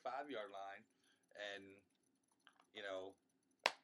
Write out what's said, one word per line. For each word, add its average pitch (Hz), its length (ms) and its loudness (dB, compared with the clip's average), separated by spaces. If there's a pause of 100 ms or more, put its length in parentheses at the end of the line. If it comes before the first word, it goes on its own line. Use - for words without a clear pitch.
five-yard 123 480 0
line 98 320 -6 (480)
and, 101 320 -2 (1120)
you 107 80 -2
know, 95 320 0 (680)